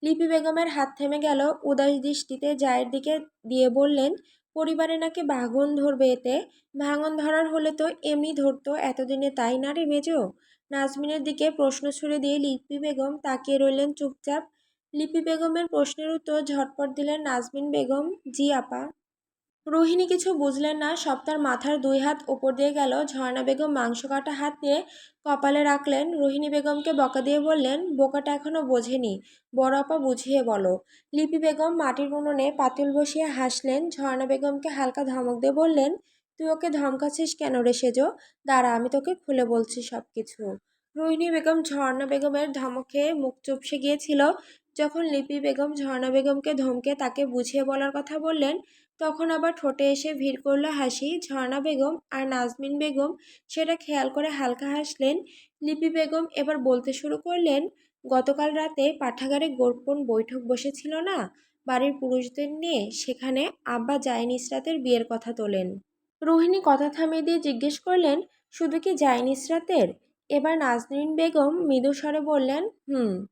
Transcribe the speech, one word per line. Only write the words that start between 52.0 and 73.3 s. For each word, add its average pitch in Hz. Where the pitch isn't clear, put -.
আর 269
নাজমিন 262
বেগম 294
সেটা 320
খেয়াল 294
করে 294
হালকা 277
হাসলেন। 285
লিপি 311
বেগম 320
এবার 294
বলতে 254
শুরু 294
করলেন, 330
"গতকাল 269
রাতে 311
পাঠাগারে 285
গোপন 254
বৈঠক 233
বসেছিল 277
না 370
বাড়ির 262
পুরুষদের 254
নিয়ে, 311
সেখানে 254
আব্বা 240
জাইন 240
ইসরাতের 262
বিয়ের 247
কথা 233
তোলেন।" 202
রোহিণী 330
কথা 285
থামিয়ে 320
দিয়ে 339
জিজ্ঞেস 285
করলেন, 339
"শুধু 320
কি 381
জাইন 254
ইসরাতের?" 294
এবার 285
নাজনীন 277
বেগম 311
মৃদু 269
স্বরে 294
বললেন, 285
"হুম।" 247